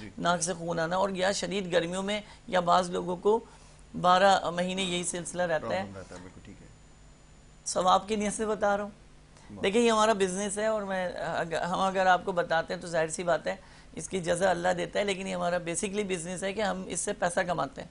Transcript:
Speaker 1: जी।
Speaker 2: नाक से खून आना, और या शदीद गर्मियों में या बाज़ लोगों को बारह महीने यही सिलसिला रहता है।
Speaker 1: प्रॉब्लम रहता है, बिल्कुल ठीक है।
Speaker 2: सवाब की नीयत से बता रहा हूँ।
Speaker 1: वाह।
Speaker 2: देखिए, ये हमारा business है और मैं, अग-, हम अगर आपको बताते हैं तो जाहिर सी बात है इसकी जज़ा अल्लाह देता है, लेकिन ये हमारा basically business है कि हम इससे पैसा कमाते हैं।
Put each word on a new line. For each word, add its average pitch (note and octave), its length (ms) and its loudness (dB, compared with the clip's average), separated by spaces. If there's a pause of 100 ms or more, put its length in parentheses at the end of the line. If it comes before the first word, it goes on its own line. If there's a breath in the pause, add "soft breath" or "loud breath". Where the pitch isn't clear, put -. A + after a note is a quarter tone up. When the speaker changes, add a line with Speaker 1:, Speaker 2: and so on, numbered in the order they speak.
Speaker 1:
जी। - 180 -12
Speaker 2:
नाक E3+ 240 2
से F3+ 120 -2
खून E3 240 -4
आना, E3 200 0
और G3 180 0
या F3+ 160 2
शदीद F#3 380 -4
गर्मियों F3 320 0
में G#3 200 -4 (260 loud breath)
या F3+ 120 2
बाज़ F3 320 4
लोगों F3+ 240 -4
को G#3 260 4 (540 loud breath)
बारह F3+ 540 6
महीने F#3 320 -2
यही F3 220 0
सिलसिला F3 400 -4
रहता D#3 220 0
है। A2+ 40 -2
Speaker 1:
प्रॉब्लम F3+ 260 -4
रहता F#2+ 180 -14
है, F2 80 -14
बिल्कुल F2+ 240 -18
ठीक F#2+ 140 -16
है। F2 80 -20 (1000)
Speaker 2:
सवाब F#3 400 4
की G#3+ 100 -2
नीयत G#3 160 0
से A3 140 -4
बता G#3 280 2
रहा G#3 100 -2
हूँ। G#3 80 -10 (600 loud breath)
Speaker 1:
वाह। G3+ 100 -12
Speaker 2:
देखिए, G3 200 4
ये A#3 60 6
हमारा A3 260 6
business G3 440 -2
है G#3+ 100 0
और G#3+ 160 0
मैं, F#3+ 300 -4
अग-, D#3+ 400 -4
हम F3+ 320 0
अगर F#3+ 200 2
आपको F3+ 260 4
बताते E3+ 420 0
हैं F3 80 -6
तो F#3 60 -10
जाहिर E3 220 0
सी F3 140 -6
बात E3 220 2
है F#3+ 280 -8 (220 loud breath)
इसकी F#3 240 -6
जज़ा F3 300 2
अल्लाह F3 220 2
देता E3+ 260 -4
है, G#3 60 2
लेकिन F#3+ 220 -2
ये F#3+ 60 -4
हमारा F3 280 -2
basically F#3+ 440 -2
business F3+ 380 -6
है G3 100 -2
कि G3+ 80 -4
हम F#3+ 240 -2
इससे F3+ 280 -4
पैसा F#3 300 0
कमाते D#3+ 380 -4
हैं। - 100 -12